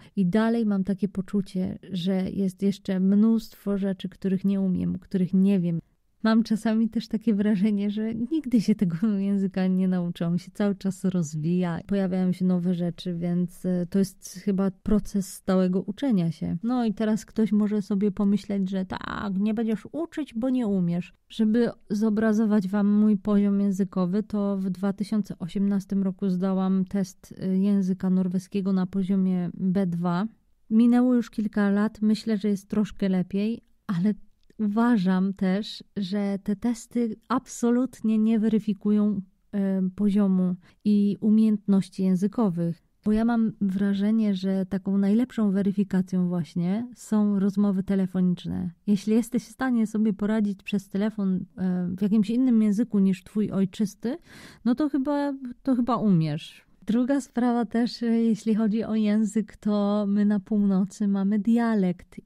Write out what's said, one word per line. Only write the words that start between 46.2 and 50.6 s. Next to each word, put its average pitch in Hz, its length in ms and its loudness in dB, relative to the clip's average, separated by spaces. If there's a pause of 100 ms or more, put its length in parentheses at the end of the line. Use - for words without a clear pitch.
właśnie 180 640 -4
są 208 440 0
rozmowy 196 440 0
telefoniczne. 185 880 -2 (160)
Jeśli 208 280 0
jesteś 233 300 0
w - 80 -20
stanie 240 340 0
sobie 220 260 0
poradzić 202 500 -2